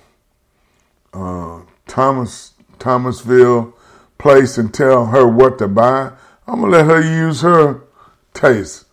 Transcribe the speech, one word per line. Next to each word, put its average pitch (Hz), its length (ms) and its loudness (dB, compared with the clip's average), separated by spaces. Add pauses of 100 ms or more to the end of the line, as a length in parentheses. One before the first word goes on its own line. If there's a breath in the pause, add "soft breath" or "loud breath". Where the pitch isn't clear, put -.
(1160)
uh, 90 480 -12 (260)
Thomas, 131 640 -4 (260)
Thomasville 123 960 0 (440 soft breath)
place 139 380 2
and 110 160 -4
tell 131 340 0
her 123 200 2
what 123 320 2
to 104 80 -4
buy. 123 440 -2 (360 soft breath)
I'm 240 140 -8
gonna 214 120 -2
let 160 140 4
her 160 140 2
use 160 400 -4
her 156 400 0 (520 soft breath)
taste. 110 600 -2